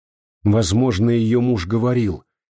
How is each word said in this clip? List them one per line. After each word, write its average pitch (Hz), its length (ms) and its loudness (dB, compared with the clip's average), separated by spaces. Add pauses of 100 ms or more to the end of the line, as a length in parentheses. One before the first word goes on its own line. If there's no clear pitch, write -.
(420)
Возможно, 110 680 0
её 117 300 0
муж 120 260 -2
говорил: 113 580 -2 (280)